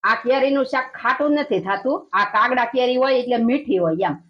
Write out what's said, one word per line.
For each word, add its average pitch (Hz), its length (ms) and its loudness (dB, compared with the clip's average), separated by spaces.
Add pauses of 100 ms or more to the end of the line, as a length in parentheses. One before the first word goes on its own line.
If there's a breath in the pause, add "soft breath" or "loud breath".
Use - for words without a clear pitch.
આ 226 140 2
કેરીનું 269 480 2
શાક 262 160 -2 (120)
ખાટું 294 400 0
નથી 190 280 -2
થાતું. 226 300 -2 (220)
આ 202 60 2 (100)
કાગડા 240 400 0
કેરી 254 280 2
હોય 262 180 2
એટલે 247 160 0 (120)
મીઠી 254 360 0
હોય 160 240 0
એમ. 143 60 -4 (140)